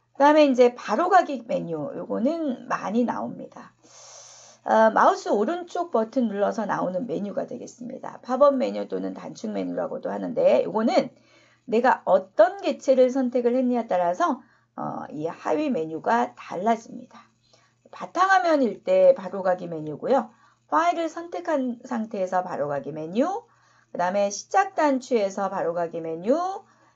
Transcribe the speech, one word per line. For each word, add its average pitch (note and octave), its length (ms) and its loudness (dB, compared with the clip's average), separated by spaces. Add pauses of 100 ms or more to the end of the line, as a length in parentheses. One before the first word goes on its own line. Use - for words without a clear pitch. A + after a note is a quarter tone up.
(140)
그다음에 D4+ 340 6
이제 A#3+ 280 6
바로가기 D4 720 2
메뉴, E3 480 -6
요거는 B3 720 -4
많이 A3+ 380 -2
나옵니다. - 680 -8 (920)
어, A3 260 4
마우스 D#4+ 380 2
오른쪽 E4+ 600 -2
버튼 A3+ 360 0
눌러서 G3+ 380 -2
나오는 F3 420 -4
메뉴가 F#3 400 -6
되겠습니다. - 720 -14
팝업 C4+ 340 4
메뉴 G#3 340 -4
또는 F#3+ 240 -6
단축 F3+ 380 -12
메뉴라고도 F3 600 -6
하는데 G3 540 2
요거는 A3 440 0 (540)
내가 A#3+ 400 0
어떤 D4+ 560 2
객체를 C4+ 520 2
선택을 B3 440 0
했냐에 B3 320 0
따라서, F#3 540 0 (340)
어, C#3 360 -10
이 D3+ 140 -8
하위 D4+ 440 -2
메뉴가 E3 640 -2
달라집니다. - 840 -6 (760)
바탕화면일 E4+ 920 2
때 F#3 320 8
바로가기 F#3 520 -2
메뉴고요. E3 640 -2 (360)
파일을 E4 400 0
선택한 D#4+ 800 -6
상태에서 G3 580 -4
바로가기 C#3+ 480 -6
메뉴, A3 520 -4 (480)
그다음에 G3 400 -2
시작 G4 440 -2
단추에서 A3+ 760 0
바로가기 E3+ 520 -4
메뉴, B3+ 600 -2 (320)